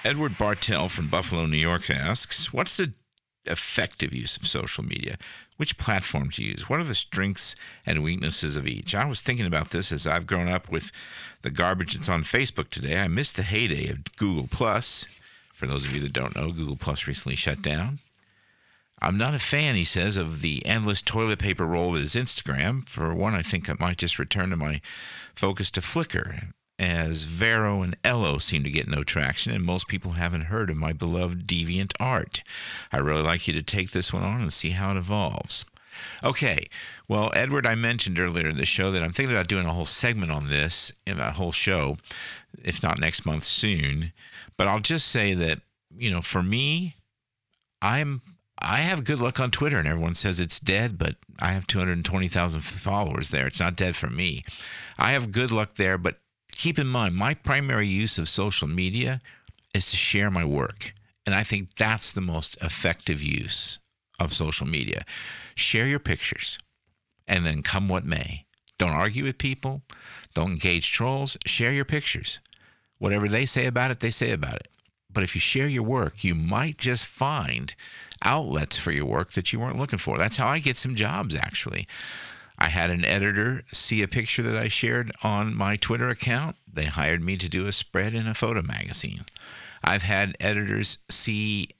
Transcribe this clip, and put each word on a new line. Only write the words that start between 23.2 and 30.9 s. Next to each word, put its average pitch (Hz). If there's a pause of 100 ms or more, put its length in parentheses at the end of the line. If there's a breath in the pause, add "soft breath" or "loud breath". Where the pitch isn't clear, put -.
I 87
think 85
I 80
might 87
just 85
return 92
to 92
my 76 (540 loud breath)
focus 98
to 92
Flickr, - (280)
as 82
Vero 104
and 90
Ello 101
seem 78
to 71
get 73
no 73
traction, 73
and 98
most 90
people 92
haven't 87
heard 98
of 78
my 78